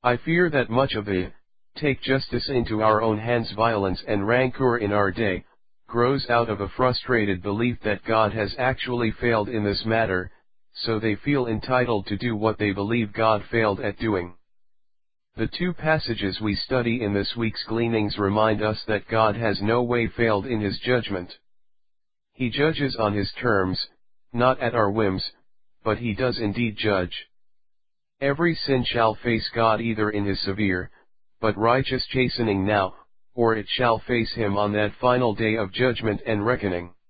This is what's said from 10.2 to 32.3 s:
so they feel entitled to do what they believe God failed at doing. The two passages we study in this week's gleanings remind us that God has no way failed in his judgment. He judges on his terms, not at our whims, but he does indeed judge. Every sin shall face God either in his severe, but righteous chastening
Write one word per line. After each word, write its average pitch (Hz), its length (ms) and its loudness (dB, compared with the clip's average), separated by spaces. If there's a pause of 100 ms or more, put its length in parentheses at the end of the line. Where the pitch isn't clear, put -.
so 113 240 -4
they 110 180 0
feel 139 300 0
entitled 117 600 0
to 104 100 -4
do 117 180 -2
what 107 240 0
they 104 140 2
believe 104 400 -2
God 110 320 2
failed 110 360 0
at 104 180 -4
doing. 92 360 -2 (1000)
The 110 120 -4
two 175 260 -4
passages 117 680 -2
we 107 140 0
study 120 480 -2
in 104 100 0
this 101 240 -2
week's 110 280 -4
gleanings 113 540 0
remind 107 440 2
us 107 240 -2
that 104 220 -2
God 110 280 2
has 104 240 -2
no 113 220 2
way 120 240 0
failed 113 400 0
in 117 140 -2
his 101 180 -2
judgment. 104 600 -2 (920)
He 127 160 -4
judges 139 480 0
on 107 160 0
his 101 220 -2
terms, 95 520 0 (460)
not 127 280 2
at 117 140 -2
our 107 160 4
whims, 101 400 0 (540)
but 104 140 0
he 117 160 -4
does 120 240 -2
indeed 107 380 -2
judge. 95 520 -2 (920)
Every 156 340 2
sin 131 300 0
shall 113 300 2
face - 360 -2
God 113 300 2
either 110 280 0
in 104 160 -2
his 98 160 -2
severe, 95 500 -2 (500)
but 107 180 0
righteous 123 480 2
chastening 117 580 0